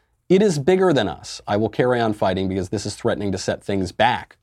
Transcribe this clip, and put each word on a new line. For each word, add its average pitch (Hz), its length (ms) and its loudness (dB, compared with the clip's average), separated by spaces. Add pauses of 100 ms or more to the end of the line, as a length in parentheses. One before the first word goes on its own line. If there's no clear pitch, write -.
(280)
"It 190 140 6
is 185 180 2
bigger 185 320 2
than 117 160 2
us. - 400 -10
I 104 80 0
will 107 140 0
carry 123 320 0
on 110 120 0
fighting 101 360 -2
because 95 200 -4
this 107 160 -4
is 104 100 -8
threatening 101 360 -2
to 95 60 -4
set - 260 -6
things 95 300 -2
back 110 500 -2